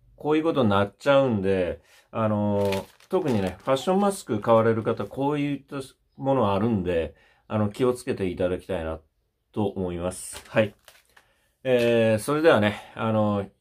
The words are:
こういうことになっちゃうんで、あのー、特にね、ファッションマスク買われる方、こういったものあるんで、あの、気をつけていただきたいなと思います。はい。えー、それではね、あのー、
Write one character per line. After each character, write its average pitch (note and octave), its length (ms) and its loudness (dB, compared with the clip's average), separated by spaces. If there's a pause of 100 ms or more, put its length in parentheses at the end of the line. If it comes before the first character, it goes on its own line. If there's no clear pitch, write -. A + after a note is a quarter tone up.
(160)
こ D3 160 -2
う D#3 60 4
い D#3 40 0
う - 20 -2
こ D#3+ 100 0
と C3+ 80 0
に A2+ 80 4
な G2+ 140 4
っ G2 160 -8
ち C#3+ 100 -2
ゃ C#3 120 6
う C3 100 2
ん G#2 100 -2
で、 F#2 400 0 (300)
あ A2 160 -2
の G#2 440 0
ー、 F#2+ 140 -4 (240)
特 E3+ 180 0
に A2+ 140 0
ね、 F#2 220 -4
フ C3 80 -2
ァ - 20 2
ッ C3+ 40 0
シ C3+ 120 -4
ョ F#3 60 2
ン G3 40 2
マ G3+ 120 2
ス G3 120 -8
ク A2 160 -4
買 A#2 140 2
わ A2+ 100 6
れ A2+ 80 2
る A2 120 -2
方、 A2 220 -4
こ C#3 260 -4
う D3 80 -2
い C#3+ 160 -4
っ C#3 80 -10
た D3 140 -12 (380)
も C3+ 200 -2
の G#2 180 2
あ G2 60 0
る A2+ 100 0
ん G#2 140 0
で、 E2 320 -2 (320)
あ G#2+ 100 -4
の、 G#2+ 120 0
気 B2 160 -2
を B2 100 2
つ - 80 -14
け B2 100 -4
て G2 140 -4
い F2 80 -4
た F2+ 120 0
だ F2+ 120 -2
き - 80 -20
た F2+ 120 -4
い E2 60 -8
な D#2+ 140 -8 (520)
と G#2+ 140 -2
思 F#2 280 -4
い F2 40 -8
ま F2 140 -4
す。 - 360 -14
は - 140 0
い。 G#2 140 -2 (880)
え A#2 560 2
ー、 - 20 -10
そ C#3+ 140 -2
れ D#3 80 -2
で D#3+ 80 6
は A#2+ 80 6
ね、 G#2 340 -2
あ A2+ 180 -4
の G#2 300 0
ー、 G2 40 -6 (160)